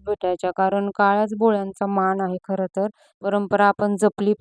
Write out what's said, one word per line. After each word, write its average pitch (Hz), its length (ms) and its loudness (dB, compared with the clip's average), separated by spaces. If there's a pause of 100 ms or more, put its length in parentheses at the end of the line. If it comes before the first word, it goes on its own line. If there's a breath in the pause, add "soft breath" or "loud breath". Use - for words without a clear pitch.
भेटायच्या, 185 520 -2
कारण 202 380 0
काळ्याच 208 420 2
बोळ्यांचा 202 480 0
मान 196 360 0
आहे 185 160 -2 (100)
खरं 190 180 -2
तर. 196 220 -2 (340 soft breath)
परंपरा 202 460 2
आपण 202 280 0
जपली 208 460 0